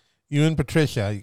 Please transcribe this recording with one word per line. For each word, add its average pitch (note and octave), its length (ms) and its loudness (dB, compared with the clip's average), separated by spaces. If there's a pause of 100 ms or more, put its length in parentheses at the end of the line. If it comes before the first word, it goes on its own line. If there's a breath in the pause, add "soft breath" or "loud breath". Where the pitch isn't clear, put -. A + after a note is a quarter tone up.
(280)
you C#3+ 160 0
and D#3+ 120 2
Patricia, A#2+ 640 0